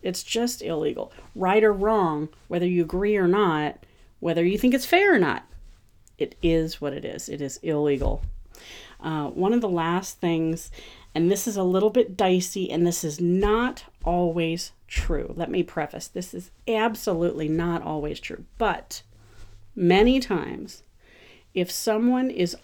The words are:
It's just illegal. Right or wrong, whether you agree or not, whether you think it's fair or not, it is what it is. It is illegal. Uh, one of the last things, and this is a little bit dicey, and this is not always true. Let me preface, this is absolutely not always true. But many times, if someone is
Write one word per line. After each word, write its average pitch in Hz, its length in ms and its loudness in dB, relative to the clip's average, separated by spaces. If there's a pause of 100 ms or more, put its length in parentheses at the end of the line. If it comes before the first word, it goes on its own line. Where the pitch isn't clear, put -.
It's - 220 -6
just 240 380 -4
illegal. 156 500 -4 (240)
Right 190 280 4
or 214 100 6
wrong, 190 560 2 (180)
whether 175 200 0
you 180 160 2
agree 196 340 0
or 185 100 4
not, 170 560 2 (380)
whether 170 240 0
you 196 120 2
think 247 160 4
it's 262 120 0
fair 381 280 6
or 240 60 6
not, 156 240 0 (760)
it - 240 -4
is 165 380 0
what 143 140 -6
it 143 100 -10
is. - 240 -10
It 151 140 -8
is 139 160 -8
illegal. 143 640 0 (800)
Uh, 151 280 -4
one 190 220 0
of 240 80 4
the 233 80 -2
last 175 540 -2
things, 165 500 -2 (420)
and 170 160 2
this 196 180 0
is 208 100 -4
a 196 60 0
little 190 260 2
bit 214 260 0
dicey, 185 560 0
and 170 160 2
this 170 160 -2
is 151 160 -4
not 208 640 2 (220)
always 170 680 0 (160)
true. - 480 -2
Let 170 160 -4
me 180 120 0
preface, 165 440 -6
this - 260 -10
is 180 180 -12 (160)
absolutely 202 840 0
not 170 320 0
always 151 400 -6
true. - 240 -12 (120)
But - 440 -4 (760)
many 208 460 6
times, - 600 -6 (720)
if 180 160 -2
someone 247 600 2
is 175 340 -2